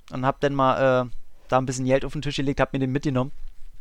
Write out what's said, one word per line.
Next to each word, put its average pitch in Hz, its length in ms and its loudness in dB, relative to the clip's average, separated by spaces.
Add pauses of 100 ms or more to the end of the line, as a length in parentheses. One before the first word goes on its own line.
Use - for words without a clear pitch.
(120)
Und 127 120 -4
hab 135 160 0
dann 143 140 2
mal, 131 520 4
äh, 117 40 -8 (380)
da 127 100 4
ein 131 80 0
bisschen 131 200 -4
Geld 135 180 4
auf 143 80 -6
den 151 100 -4
Tisch 143 140 -4
gelegt, 139 240 0
hab 131 120 0
mir 143 60 -2
den 131 140 0
mitgenommen. 139 400 0 (480)